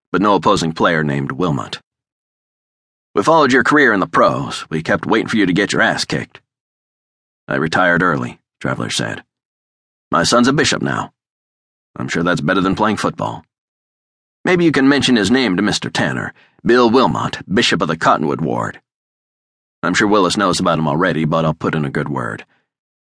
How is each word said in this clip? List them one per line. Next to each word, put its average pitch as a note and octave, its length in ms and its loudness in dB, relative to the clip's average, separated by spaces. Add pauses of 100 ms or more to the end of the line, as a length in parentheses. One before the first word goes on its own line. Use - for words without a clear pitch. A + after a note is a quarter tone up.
(100)
but F2+ 100 0
no G#2 140 4
opposing E2+ 380 0
player E2 320 0
named C#2 260 -2
Wilmot. C2+ 500 -4 (1300)
"We G2+ 80 0
followed D3+ 300 4
your B2+ 100 4
career C#3 300 4
in G2 80 2
the E2 80 0
pros. C#2 600 0
We D#2+ 140 -4
kept E2+ 240 -2
waiting G2+ 220 0
for - 80 -2
you G2+ 100 4
to F2+ 60 2
get G2 200 0
your E2 80 0
ass F#2+ 240 0
kicked." - 360 -8 (1040)
"I - 80 -6
retired F2 480 2
early," C2+ 380 -2 (180)
Traveler A#1 320 -6
said. A1+ 320 -6 (880)
"My E2+ 140 2
son's A#2+ 240 2
a C3+ 40 2
bishop C#3+ 300 0
now." A#1+ 300 -6 (840)
"I'm B1+ 140 -8
sure E2+ 160 -4
that's F2 160 0
better F#2 200 0
than F#2 140 0
playing G#2+ 220 0
football." - 480 -6 (1000)
"Maybe F3 200 2
you D#3+ 80 4
can C3+ 160 4
mention C3+ 260 2
his G2+ 160 2
name A#2+ 260 2
to G2+ 60 0
Mister G2 260 -2
Tanner, C2 460 -6 (320)
Bill A#2+ 240 6
Wilmot, F#2+ 560 0
Bishop G#2 340 0
of F2+ 60 -2
the D#2+ 100 -2
Cottonwood D2+ 440 0
Ward." A#1 420 -4 (1000)
"I'm F2 100 -2
sure A2 140 0
Willis G2 280 2
knows F2+ 220 0
about E2+ 220 0
him D#2 80 -2
already, D#2+ 380 0
but D#2+ 180 -2
I'll D#2 100 0
put E2 220 -4
in D2+ 80 -2
a C#2+ 60 -4
good C#2+ 180 -6
word. A#1+ 360 -8 (720)